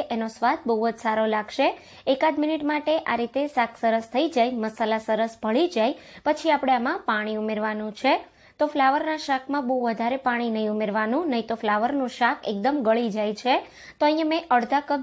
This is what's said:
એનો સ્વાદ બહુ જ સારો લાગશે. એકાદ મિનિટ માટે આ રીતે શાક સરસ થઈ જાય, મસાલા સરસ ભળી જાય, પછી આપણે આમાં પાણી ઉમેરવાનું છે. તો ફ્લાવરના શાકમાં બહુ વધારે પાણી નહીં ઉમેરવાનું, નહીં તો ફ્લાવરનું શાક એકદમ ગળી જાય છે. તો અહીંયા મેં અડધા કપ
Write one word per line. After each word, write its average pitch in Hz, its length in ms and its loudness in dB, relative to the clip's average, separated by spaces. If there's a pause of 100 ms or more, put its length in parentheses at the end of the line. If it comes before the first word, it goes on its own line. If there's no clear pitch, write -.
(140)
એનો 226 220 -2
સ્વાદ 285 320 0
બહુ 233 60 2 (140)
જ 226 160 -2
સારો 220 200 2 (100)
લાગશે. 214 320 0 (480)
એકાદ 302 280 2
મિનિટ 302 280 0
માટે 302 240 0 (180)
આ 233 80 0
રીતે 240 220 -2 (120)
શાક 226 280 0
સરસ 226 320 0
થઈ 311 120 2 (100)
જાય, 247 280 2
મસાલા 220 420 -2
સરસ 220 380 0
ભળી 254 320 2
જાય, 233 180 2 (300)
પછી 302 320 2
આપણે 277 220 2
આમાં 294 320 -2
પાણી 214 340 -2
ઉમેરવાનું 214 560 -4
છે. 262 140 4 (440)
તો 302 140 2
ફ્લાવરના 302 540 2
શાકમાં 269 420 -2
બહુ 262 80 0 (100)
વધારે 233 400 0
પાણી 240 300 0
નહીં 214 180 0
ઉમેરવાનું, 220 580 0
નહીં 226 160 -2
તો 226 140 -2
ફ્લાવરનું 233 560 0
શાક 254 340 0
એકદમ 226 240 0 (100)
ગળી 226 300 2
જાય 214 260 -4
છે. 254 120 2 (440)
તો - 80 0
અહીંયા 311 260 2
મેં 330 140 -2 (100)
અડધા 247 320 0
કપ 285 140 0